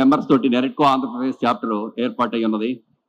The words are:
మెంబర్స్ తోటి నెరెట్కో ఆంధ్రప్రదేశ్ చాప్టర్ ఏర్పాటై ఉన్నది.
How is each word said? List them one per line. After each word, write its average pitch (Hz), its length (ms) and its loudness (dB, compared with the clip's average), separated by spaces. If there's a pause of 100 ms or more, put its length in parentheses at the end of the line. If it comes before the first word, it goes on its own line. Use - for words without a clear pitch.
మెంబర్స్ 135 300 4
తోటి 135 240 4
నెరెట్కో 131 380 0
ఆంధ్రప్రదేశ్ 127 520 -4
చాప్టర్ 117 320 -2 (280)
ఏర్పాటై 117 440 -2
ఉన్నది. 110 220 -2 (380)